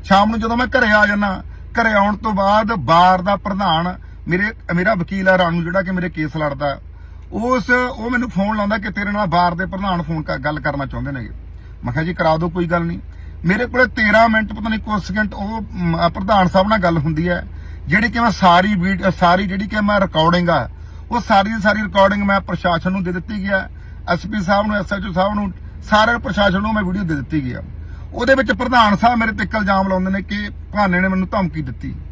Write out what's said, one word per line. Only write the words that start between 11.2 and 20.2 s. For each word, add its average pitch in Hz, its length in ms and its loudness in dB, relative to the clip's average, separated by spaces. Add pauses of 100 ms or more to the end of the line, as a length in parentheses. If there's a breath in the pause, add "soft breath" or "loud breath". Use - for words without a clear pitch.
ਮੈਂ 120 80 -4
ਕਿਹਾ 147 100 0
ਜੀ 175 100 -2
ਕਰਾ 175 240 2
ਦਿਓ, 175 120 0
ਕੋਈ 170 160 -2
ਗੱਲ 170 200 0
ਨਹੀਂ। 170 140 -6 (460 loud breath)
ਮੇਰੇ 208 200 2
ਕੋਲੇ 247 200 2
ਤੇਰਾਂ 220 440 4
ਮਿੰਟ 220 240 0
ਪਤਾ 214 160 -6
ਨਹੀਂ 220 100 -2
ਕੁਛ 208 240 -4
ਸਕਿੰਟ 202 300 -2
ਉਹ, 214 280 -6 (120)
ਮ, 170 360 0
ਪ੍ਰਧਾਨ 196 380 2
ਸਾਹਿਬ 190 200 4
ਨਾਲ 220 120 2
ਗੱਲ 170 180 2
ਹੁੰਦੀ 160 320 -2
ਹੈ, - 180 -4 (400 loud breath)
ਜਿਹੜੀ 214 220 2
ਕਿ 226 100 -4
ਮੈਂ 233 120 4
ਸਾਰੀ 185 440 4
ਵੀਡ-, 190 340 0 (100)
ਸਾਰੀ 185 280 4
ਜਿਹੜੀ 196 200 -4
ਕਿ 214 140 -2
ਮੈਂ 202 180 2
ਰਿਕਾਰਡਿੰਗ 170 500 2